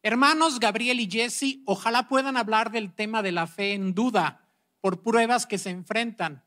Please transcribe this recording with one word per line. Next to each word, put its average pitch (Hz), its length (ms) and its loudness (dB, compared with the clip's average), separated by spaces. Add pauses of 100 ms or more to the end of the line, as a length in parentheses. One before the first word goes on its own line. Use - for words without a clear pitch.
Hermanos 285 540 2
Gabriel 233 400 0
y 226 100 -2
Jesse, 240 560 -2
ojalá 226 440 0
puedan 269 280 0
hablar 220 360 0
del 214 200 -4
tema 220 300 -4
de 196 80 -2
la 170 160 -2
fe 202 280 -4
en 196 200 -2
duda 202 580 0 (280)
por 180 200 0
pruebas 226 460 2
que 202 120 -4
se 196 120 -6
enfrentan. 185 760 -6